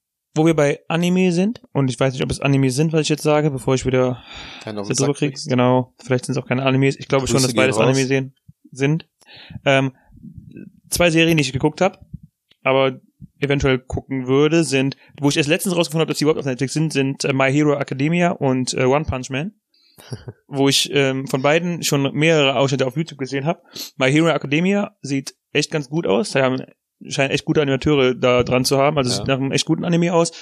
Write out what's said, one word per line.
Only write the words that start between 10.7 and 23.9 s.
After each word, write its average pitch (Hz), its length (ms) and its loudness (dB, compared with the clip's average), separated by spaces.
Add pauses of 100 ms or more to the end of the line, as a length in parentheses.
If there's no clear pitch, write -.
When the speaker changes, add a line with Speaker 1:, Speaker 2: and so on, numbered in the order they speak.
Speaker 1:
zwei 175 220 2
Serien, 165 260 4
die 151 40 2
ich 127 120 -2
geguckt 147 280 -2
hab, - 240 -2 (580)
aber 135 360 2 (400)
eventuell 139 380 0
gucken 131 480 -8
würde, 151 380 2
sind, 135 340 -2 (240)
wo 143 80 4
ich 143 80 -2
erst 147 120 0
letztens 175 260 0
rausgefunden 160 260 0
hab, 151 60 0
dass 151 100 -4
die 156 60 0
überhaupt 156 160 2
auf 135 60 -6
Netflix 131 280 -4
sind, 156 200 0
sind, 135 320 -2
äh, 135 80 0
My 135 180 2
Hero 147 260 2
Academia 156 540 0
und, 131 420 -2
äh, 131 120 0
One 143 200 2
Punch 127 240 -8
Man. 143 240 -6 (440)
Speaker 2:
<laughs> - 500 -16
Speaker 1:
Wo 139 220 0
ich, - 220 0
ähm, 135 360 0
von 131 160 -2
beiden 170 400 0
schon 139 300 0
mehrere 147 420 2
Ausschnitte 131 320 0
auf 123 100 -6
YouTube 156 220 -8
gesehen 135 260 -6
hab. 170 180 -4 (340)